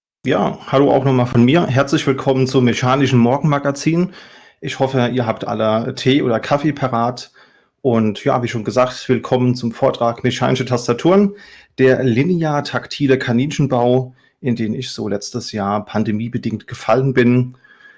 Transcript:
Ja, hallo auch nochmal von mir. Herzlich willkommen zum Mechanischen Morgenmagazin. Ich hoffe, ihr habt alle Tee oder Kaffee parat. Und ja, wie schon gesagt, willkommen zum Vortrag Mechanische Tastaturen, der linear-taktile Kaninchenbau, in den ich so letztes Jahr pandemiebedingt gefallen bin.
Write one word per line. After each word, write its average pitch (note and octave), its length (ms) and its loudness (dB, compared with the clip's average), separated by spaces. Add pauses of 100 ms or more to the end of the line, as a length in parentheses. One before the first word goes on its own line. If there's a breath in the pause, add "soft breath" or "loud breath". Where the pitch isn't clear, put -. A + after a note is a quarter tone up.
(260)
Ja, E3+ 420 -2
hallo C#3 240 2
auch B2+ 120 2
nochmal B2+ 240 2
von A#2 160 4
mir. D3+ 240 4
Herzlich C#3 400 0
willkommen C3 400 0
zum B2+ 180 2
Mechanischen B2+ 540 2
Morgenmagazin. C#3+ 920 0 (480 loud breath)
Ich - 180 -10
hoffe, C3 320 2
ihr B2 140 0
habt A2+ 220 -4
alle A2 480 0
Tee C3+ 260 2
oder A2+ 180 0
Kaffee D3 320 0
parat. A#2+ 600 -4 (500 soft breath)
Und A2+ 420 0
ja, C3 200 0
wie A#2+ 40 -4
schon A2 160 -6
gesagt, B2 460 -2
willkommen B2 460 0
zum A#2 160 -6
Vortrag A#2 520 -2
Mechanische C3 420 0
Tastaturen, D#3+ 720 2 (440 loud breath)
der C3 240 4
linear-taktile C#3 1120 0
Kaninchenbau, B2+ 960 0 (260 soft breath)
in B2 160 -2
den A2 200 -4
ich C3 160 -8
so A2 160 -8
letztes G2+ 440 -8
Jahr G#2 320 -4
pandemiebedingt A2 840 -4
gefallen B2+ 460 -2
bin. B2+ 440 2 (400 loud breath)